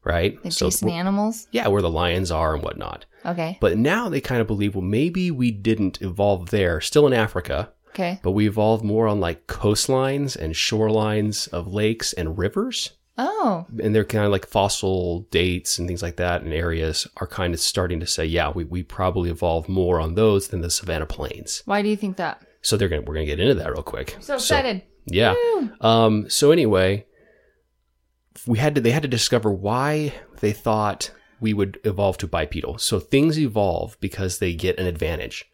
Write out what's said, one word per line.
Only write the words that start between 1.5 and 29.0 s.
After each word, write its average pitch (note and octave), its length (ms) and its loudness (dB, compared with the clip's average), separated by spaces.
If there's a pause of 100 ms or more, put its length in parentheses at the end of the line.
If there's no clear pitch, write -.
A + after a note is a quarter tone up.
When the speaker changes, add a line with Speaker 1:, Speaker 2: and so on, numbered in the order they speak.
Speaker 1:
Yeah, A3+ 180 0
where G3+ 140 4
the E3+ 80 2
lions F#2 400 0
are D#2+ 240 0
and D#2 80 -2
whatnot. G1+ 420 -8 (220)
Speaker 2:
Okay. E3+ 340 -4
Speaker 1:
But F2+ 160 4
now F#3 320 2
they C#3+ 140 -2
kind B2 180 0
of A2 60 2
believe, G#2 280 0
well, F#2+ 60 -4
maybe E3 500 0
we B2+ 200 2
didn't G#2 500 0
evolve F#2+ 480 0
there, F2 320 2
still D3 260 4
in C3 60 4
Africa, G2+ 580 -2 (200)
Speaker 2:
Okay. F#3 320 -4
Speaker 1:
but G#2 80 0
we G#2 160 2
evolved G#2+ 360 2
more A2 260 2
on, G#2 120 0
like, E2+ 260 -4
coastlines C3 920 0
and D#2+ 180 -4
shorelines G#2+ 960 0
of F2 220 -6
lakes G#2+ 440 -2
and E2 240 -4
rivers. A3+ 540 -2 (260)
Speaker 2:
Oh. B3+ 480 0 (160)
Speaker 1:
And G#2+ 120 2
they're G#2+ 100 4
kind G#2+ 200 0
of, G2+ 80 2
like, F#2+ 140 -2
fossil F#2+ 840 0
dates F2+ 480 0
and E2+ 80 -4
things F2 160 -6
like F2 140 -6
that F2 240 -2
and D#2+ 140 -6
areas D#2+ 520 -2 (120)
are - 80 -6
kind F2+ 260 -2
of E2 80 -4
starting F2 400 -2
to E2+ 60 -6
say, - 180 -2
"Yeah, D#2+ 300 0
we, E2+ 100 -4
we F2+ 180 -6
probably F2+ 460 -2
evolved E2 400 -2
more F2+ 320 2
on D#2+ 140 -2
those G#2 340 4
than F2 140 -4
the F2 80 -4
savanna D#2+ 340 -2
plains." - 640 -8
Speaker 2:
Why G#3 160 0
do G#3 80 0
you G#3+ 60 2
think G3 200 -6
that? E3 240 -6 (220)
Speaker 1:
So G#2+ 160 0
they're G2 100 2
gonna, D#2 140 -2
we're D2 120 -8
gonna D#2 120 -2
get D2 140 -4
into B2 160 4
that E2 140 -4
real E2 120 -6
quick. - 340 -10
Speaker 2:
I'm - 60 -20
so C#4 160 -4
Speaker 1:
So, C#4+ 180 2
Speaker 2:
excited. A#3+ 260 0 (240)
Speaker 1:
yeah. F#2+ 280 4
Speaker 2:
Woo! A4+ 360 2 (100)
Speaker 1:
Um, A2+ 480 4
so D3 220 4
anyway, G#2 560 4 (1400)
we A#2 120 2
had D3 160 2
to, C#3+ 60 4
they A#2 100 4
had D3+ 120 2